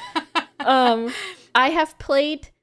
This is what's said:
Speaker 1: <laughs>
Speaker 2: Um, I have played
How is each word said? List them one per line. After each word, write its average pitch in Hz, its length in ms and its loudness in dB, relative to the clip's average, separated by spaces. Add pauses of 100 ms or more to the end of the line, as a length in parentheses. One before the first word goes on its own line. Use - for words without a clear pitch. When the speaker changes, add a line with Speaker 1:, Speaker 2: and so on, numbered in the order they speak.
(160)
Speaker 1:
<laughs> 320 100 -6 (380)
Speaker 2:
Um, 247 480 2 (440)
I 262 160 4
have 320 260 -2
played 294 520 -2 (140)